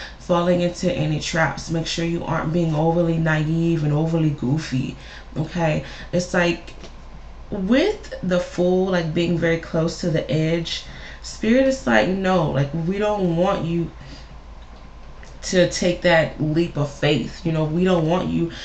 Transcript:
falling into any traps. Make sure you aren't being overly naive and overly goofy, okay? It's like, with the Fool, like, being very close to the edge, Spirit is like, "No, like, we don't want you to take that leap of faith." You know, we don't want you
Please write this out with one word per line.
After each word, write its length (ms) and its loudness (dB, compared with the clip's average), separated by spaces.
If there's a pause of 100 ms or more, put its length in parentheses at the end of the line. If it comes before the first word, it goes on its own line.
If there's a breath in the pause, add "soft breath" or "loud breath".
(200 loud breath)
falling 420 2
into 300 0
any 280 0
traps. 520 0
Make 160 -2
sure 180 -2
you 180 -2
aren't 300 -2
being 220 2
overly 420 2
naive 640 2
and 80 2
overly 380 2
goofy, 680 -2 (400 loud breath)
okay? 480 -2 (300 loud breath)
It's 220 -2
like, 400 0 (760)
with 720 0
the 180 0
Fool, 460 2
like, 300 0
being 240 2
very 180 2
close 440 -2
to 100 0
the 180 0
edge, 540 0 (400 loud breath)
Spirit 440 2
is 200 0
like, 220 4
"No, 420 2
like, 180 2 (180)
we 120 0
don't 360 2
want 300 2
you 240 0 (1500 loud breath)
to 280 4
take 340 0
that 360 4
leap 380 0
of 120 0
faith." 560 -2
You 60 0
know, 140 2
we 180 0
don't 240 4
want 220 0
you 220 0 (140)